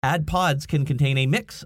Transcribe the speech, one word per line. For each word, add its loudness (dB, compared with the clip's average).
"Ad 0
pods 0
can 0
contain 0
a 2
mix -2